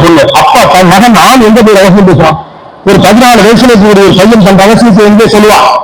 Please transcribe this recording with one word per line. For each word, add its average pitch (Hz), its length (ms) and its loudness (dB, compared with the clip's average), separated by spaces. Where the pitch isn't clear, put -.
பொண்ணு. 165 200 0
அப்பா 254 200 0
தன் 180 200 0
மகன் 220 260 0
நான் 233 280 0
எங்க 226 180 2
போய் 214 140 0
ரகசியம் 196 300 0
பேசுவான்? 156 280 -2
ஒரு 202 180 0
பதினாலு 226 400 0
வயசுல 240 260 0
இருக்கக்கூடிய 202 360 0
ஒரு 185 120 -2
பையன் 214 280 0
தன் 190 160 0
ரகசியத்தை 220 460 0
எங்கே 214 240 0
சொல்லுவான்? 208 320 0